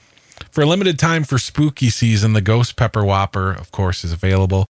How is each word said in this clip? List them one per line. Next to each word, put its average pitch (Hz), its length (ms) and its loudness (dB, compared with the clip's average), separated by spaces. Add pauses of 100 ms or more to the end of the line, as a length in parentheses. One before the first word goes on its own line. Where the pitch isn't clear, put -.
(520)
For 156 100 0
a 147 40 4
limited 180 340 0
time 160 240 0
for 135 140 -2
spooky 143 520 0
season, 110 440 2
the 107 80 2
Ghost 110 340 0
Pepper 110 300 0
Whopper, 98 460 -2
of 95 200 -12
course, 92 320 -4
is 85 80 -4
available. 95 540 2 (120)